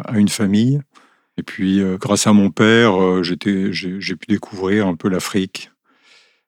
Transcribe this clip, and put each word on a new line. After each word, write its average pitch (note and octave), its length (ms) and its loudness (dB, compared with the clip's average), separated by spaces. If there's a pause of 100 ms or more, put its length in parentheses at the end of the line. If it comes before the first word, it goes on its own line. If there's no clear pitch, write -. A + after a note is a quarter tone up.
à B2 160 -4
une G#2 100 4
famille. A2+ 520 0 (560)
Et - 60 -8
puis, G2 380 -2
euh, F#2+ 180 -2
grâce G2+ 300 0
à A2 40 4
mon G2 200 4
père, A2+ 500 4
euh, F#2 220 2
j'étais, F#2+ 480 -2
j'ai, F2+ 280 -8
j'ai F#2 140 -8
pu - 140 -18
découvrir G2 580 -2
un F2+ 80 -2
peu F#2 140 -4
l'Afrique F#2+ 640 -4 (760)